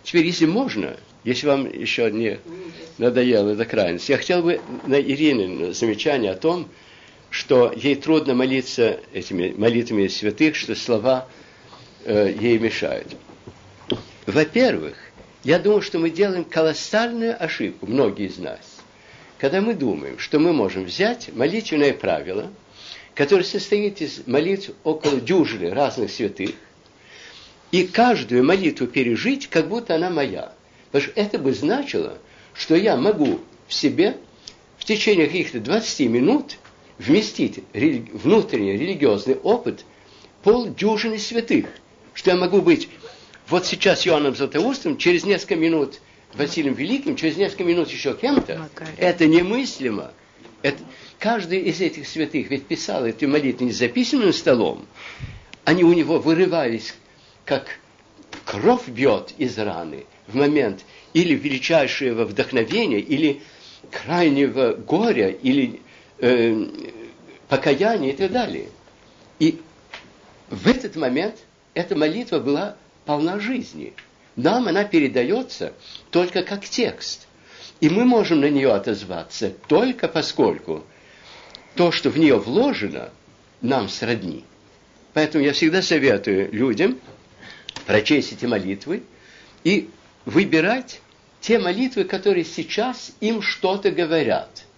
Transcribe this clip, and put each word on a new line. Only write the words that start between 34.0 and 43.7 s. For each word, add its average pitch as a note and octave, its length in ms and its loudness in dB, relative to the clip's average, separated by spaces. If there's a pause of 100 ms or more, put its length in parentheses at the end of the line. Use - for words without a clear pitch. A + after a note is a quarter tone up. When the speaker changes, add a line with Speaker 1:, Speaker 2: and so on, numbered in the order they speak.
Speaker 1:
в - 80 -16
течение G#3 420 2
каких-то D3 320 -4
двадцати D3 480 0
минут C3+ 500 2 (400)
вместить - 600 0 (140)
рели-, A#2+ 400 -2
внутренний A2 640 2
религиозный C3 580 2
опыт - 480 -2 (600)
полдюжины G#3+ 720 2
святых, G#3+ 480 0 (480)
что - 180 2
я F#3 60 4
могу F#3 240 4
быть D#3+ 260 4 (600)
вот F3+ 160 2
сейчас F#3 420 2